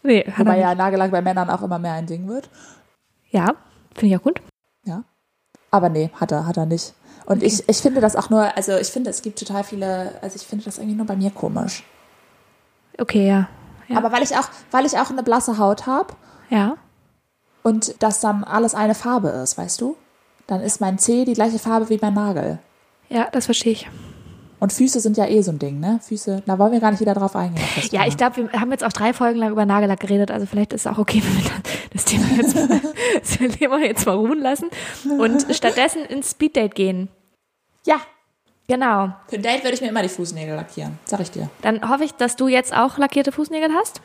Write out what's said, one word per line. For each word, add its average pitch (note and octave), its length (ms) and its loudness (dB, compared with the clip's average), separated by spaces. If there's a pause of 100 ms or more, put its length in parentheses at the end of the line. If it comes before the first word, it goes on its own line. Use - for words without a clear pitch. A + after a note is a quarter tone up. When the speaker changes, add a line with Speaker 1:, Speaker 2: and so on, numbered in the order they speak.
Speaker 1:
Nee, A#3+ 240 4
hat G3 120 -8
Speaker 2:
Wobei G#3+ 180 6
Speaker 1:
er F#3 40 4
Speaker 2:
ja F#3 100 4
Speaker 1:
nicht. F3+ 80 0
Speaker 2:
Nagellack F#3+ 320 2
bei F#3 120 2
Männern F#3 280 0
auch F#3 120 -2
immer F3+ 160 -4
mehr E3+ 160 -4
ein E3 120 -6
Ding E3+ 220 -8
wird. B3 200 -8 (800)
Speaker 1:
Ja, G3+ 240 2 (400)
finde G3+ 200 4
ich F#3 60 0
auch - 40 -20
gut. D#4 160 0 (440)
Speaker 2:
Ja, F#3+ 200 -8 (680)
aber F3+ 200 4
nee, D#3 240 -2
hat - 180 -2
er, E3 140 -2
hat E3+ 100 -2
er E3 100 0
nicht. E3 280 -4 (320)
Und G3 120 2
Speaker 1:
Okay. - 80 2
Speaker 2:
ich, G#3+ 220 0
ich A3 100 4
finde C4 220 2
das G#3+ 160 4
auch - 140 -2
nur, A3 260 4
also G3 220 0
ich G3 100 -2
finde, B3 220 -4
es - 120 -8
gibt G#3 160 -8
total G3+ 260 -6
viele, F#3+ 580 -6
also G3 140 -10
ich - 100 -16
finde G#3+ 180 -8
das G3 140 -10
irgendwie G#3+ 180 -4
nur G#3+ 100 -2
bei G3 100 -2
mir F#3+ 140 0
komisch. - 540 -4 (1120)
Speaker 1:
Okay, G#3 300 2
ja. G3 200 4 (400)
Ja. A#3+ 100 0
Speaker 2:
Aber A3 140 0
weil A#3+ 100 2
ich C4+ 140 0
auch, C4 120 0 (220)
weil C4 160 4
ich - 120 0
auch - 120 0
eine B3+ 120 -4
blasse A#3 360 2
Haut G#3 280 2
hab C#4 300 -2 (320)
Speaker 1:
Ja. G#3+ 280 2 (840)
Speaker 2:
und A3 400 0
das G#3+ 180 2
dann G#3 240 0
alles A3 300 0
eine G#3+ 200 2
Farbe A#3+ 340 -2
ist, C3 300 -4
weißt F3 220 -6
du? C#4 160 -4 (500)
Dann F#3 160 -2
ist G3 180 -4
mein F#3+ 180 0
Zeh A#3+ 260 2
die B3 100 0
gleiche A3+ 240 2
Farbe A3+ 320 0
wie A3 100 2
mein G#3 140 0
Nagel. F3+ 440 -2 (500)
Speaker 1:
Ja, A#3+ 220 0
das B3 140 -2
verstehe A#3 280 2
ich. - 160 -6 (720)
Speaker 2:
Und G3 140 0
Füße B3+ 260 2
sind G#3+ 160 2
ja G#3 100 2
eh G#3+ 140 4
so F#3 120 0
ein D3+ 60 -4
Ding, C#3+ 220 -4
ne? G#3+ 260 0
Füße, G3 380 -4
da F#3+ 140 0
wollen G#3 140 6
wir A#3 80 4
gar A3 100 4
nicht G3+ 100 0
wieder G#3 140 2
drauf G3 200 0
eingehen, F3 300 -2
auf C#3+ 120 -4
das D3 100 -2
Speaker 1:
Ja, G3+ 140 -2
Speaker 2:
Thema. G#3 80 4
Speaker 1:
ich C#3+ 100 -2
glaub, B3 180 2
wir A#3 240 -4
haben A#3+ 100 -2
jetzt C4+ 140 -4
auch A3 80 0
drei A#3+ 220 0
Folgen A#3 240 0
lang A3 140 0
über G#3+ 120 2
Nagellack G3+ 360 2
geredet, G3+ 300 0
also G#3 140 -4
vielleicht G#3 300 -2
ist A3 100 -6
es - 80 -2
auch G#3 60 -2
okay, G#3+ 240 2
<laughs> - 20 -2
wenn F#3+ 180 2
wir - 80 -2
dann - 120 -8 (320)
das - 100 -4
Thema A3 220 4 (100)
jetzt - 180 4
mal, C4+ 140 2
<laughs> D4+ 800 0
das A3 100 -4
Thema C#4 200 2
jetzt A#3 280 0
mal F#3+ 100 2
ruhen A3+ 220 0
lassen C#4+ 300 -2 (500)
und C4 280 2 (100)
stattdessen B3+ 480 0
ins C4+ 280 -6
Speeddate C4 420 0
gehen. F#3+ 340 0 (760)
Speaker 2:
Ja. D4+ 100 4 (720)
Speaker 1:
Genau. A3 460 2 (140)
Speaker 2:
Für A3+ 80 -8
ein G3+ 60 -6
Date B3+ 220 0
würde B3 120 0
ich B3 40 -6
mir B3+ 80 -4
immer G#3+ 140 0
die F#3 80 0
Fußnägel D#3+ 440 -6
lackieren, D#3 520 -10
sag G3+ 140 -4
ich E3+ 100 -6
dir. - 180 -8 (140)
Speaker 1:
Dann A3 260 -2
hoffe C#4 160 0
ich, D4 80 -6
dass A#3+ 240 -2
du C4 100 0
jetzt B3+ 300 2
auch B3+ 220 2
lackierte C#4 340 2
Fußnägel D#4 420 -2
hast. - 300 -2